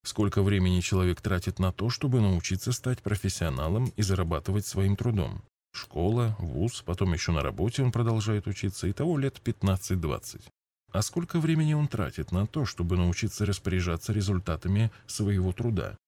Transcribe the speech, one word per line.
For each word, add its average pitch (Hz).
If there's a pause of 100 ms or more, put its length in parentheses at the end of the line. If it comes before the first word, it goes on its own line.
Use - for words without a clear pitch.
Сколько 104
времени 92
человек 90
тратит 95
на 92
то, 110
чтобы 127
научиться 95
стать 127
профессионалом 92
и 107
зарабатывать 92
своим 98
трудом? 101 (280)
Школа, 110
вуз, 85
потом 92
ещё -
на 80
работе 98
он 123
продолжает 113
учиться, 98
итого 156
лет 135
пятнадцать-двадцать. 92 (480)
А 101
сколько 170
времени 156
он 147
тратит -
на 95
то, 143
чтобы 87
научиться 90
распоряжаться 92
результатами 98 (160)
своего 95
труда? 90 (120)